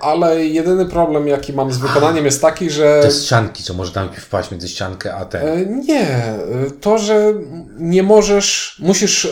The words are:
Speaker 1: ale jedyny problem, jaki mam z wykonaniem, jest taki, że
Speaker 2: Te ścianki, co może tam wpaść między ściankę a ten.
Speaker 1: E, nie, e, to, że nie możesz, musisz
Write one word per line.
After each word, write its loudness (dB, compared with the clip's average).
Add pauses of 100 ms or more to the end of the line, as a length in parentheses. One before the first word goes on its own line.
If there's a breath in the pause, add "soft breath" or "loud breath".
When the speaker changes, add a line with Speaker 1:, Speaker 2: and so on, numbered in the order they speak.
Speaker 1:
ale 2
jedyny 0
problem, 0
jaki -2
mam -2
z -2
wykonaniem, 2
jest 0
taki, 2
że 4
Speaker 2:
Te 6
ścianki, 0
co -8
może -6
tam -4
wpaść -6
między -10
ściankę -8
a -10
ten. -6
Speaker 1:
E, -2
nie, -2
e, -2 (440)
to, 2
że 2 (440)
nie 2
możesz, 2
musisz 0